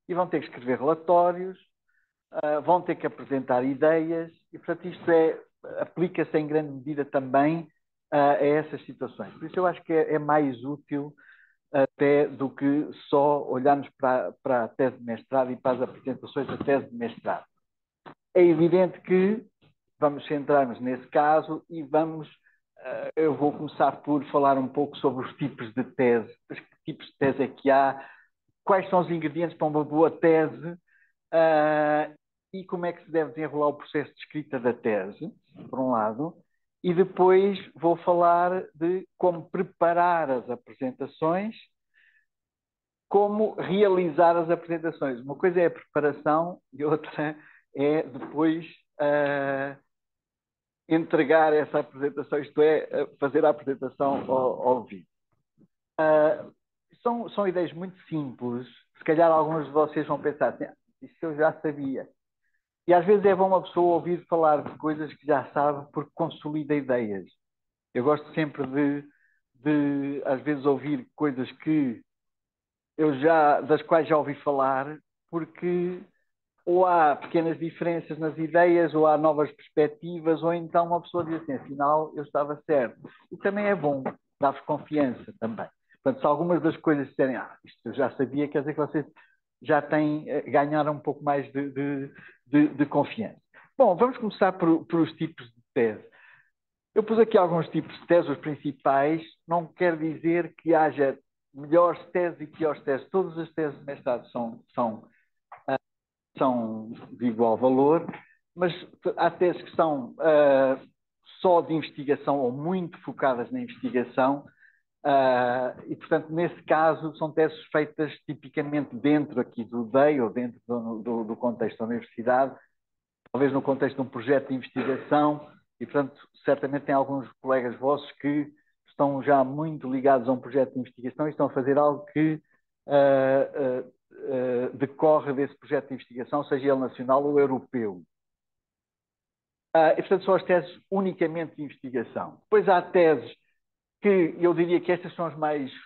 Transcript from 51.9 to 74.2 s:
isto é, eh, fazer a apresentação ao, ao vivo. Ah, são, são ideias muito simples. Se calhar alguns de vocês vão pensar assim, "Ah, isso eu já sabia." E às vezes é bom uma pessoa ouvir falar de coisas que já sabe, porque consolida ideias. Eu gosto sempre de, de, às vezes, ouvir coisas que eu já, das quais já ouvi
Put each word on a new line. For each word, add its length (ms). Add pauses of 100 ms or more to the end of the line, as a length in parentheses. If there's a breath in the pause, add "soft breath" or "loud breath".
isto 240
é, 280
eh, 160 (120)
fazer 260
a 60
apresentação 800
ao, 380
ao 160
vivo. 220 (920)
Ah, 480 (560)
são, 280
são 180
ideias 240
muito 260 (100)
simples. 580 (320)
Se 60
calhar 260
alguns 360
de 60
vocês 340
vão 140
pensar 340
assim, 100
"Ah, 100 (280)
isso 200
eu 140
já 240
sabia." 480 (800)
E 80
às 100
vezes 200
é 100
bom 140
uma 140
pessoa 320
ouvir 320
falar 360
de 160
coisas 360
que 120
já 260
sabe, 400
porque 220
consolida 600
ideias. 520 (640)
Eu 120
gosto 300
sempre 320
de, 380 (520 soft breath)
de, 680
às 180
vezes, 220
ouvir 420 (100)
coisas 420
que 420 (960)
eu 240
já, 400
das 220
quais 260
já 80
ouvi 200